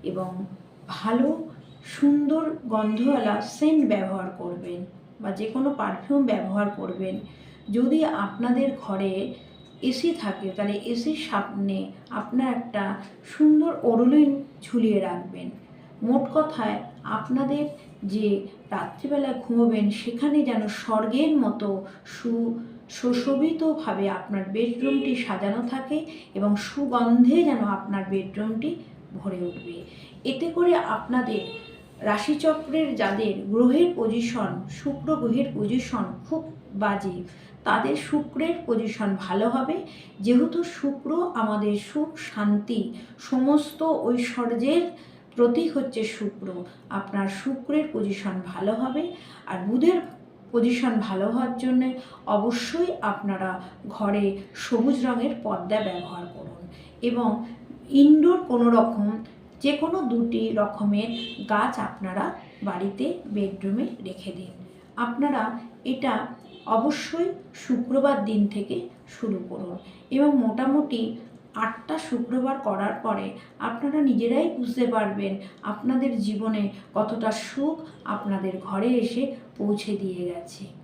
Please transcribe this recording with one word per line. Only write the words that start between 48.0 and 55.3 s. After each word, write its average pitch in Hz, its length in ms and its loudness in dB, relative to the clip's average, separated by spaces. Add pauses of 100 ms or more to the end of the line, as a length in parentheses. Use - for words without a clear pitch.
ভালো 202 280 -2
হবে। 262 300 -2 (420)
আর 185 120 -6 (100)
বুধের 320 340 4 (500)
পজিশন 240 480 2
ভালো 196 320 0
হওয়ার 240 260 -2
জন্যে 254 420 0 (280)
অবশ্যই 240 640 0 (100)
আপনারা 190 600 -4 (260)
ঘরে 202 540 0 (140)
সবুজ 247 500 2
রঙের 240 280 0 (100)